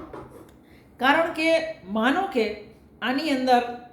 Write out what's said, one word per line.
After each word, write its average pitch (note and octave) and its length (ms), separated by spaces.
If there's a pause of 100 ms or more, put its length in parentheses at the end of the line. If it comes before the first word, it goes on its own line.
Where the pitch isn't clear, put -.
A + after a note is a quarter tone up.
(960)
કારણ D#4+ 360
કે D#4+ 500
માનો A#3 440
કે G#3+ 380 (360)
આની C#4 280
અંદર B3+ 320 (320)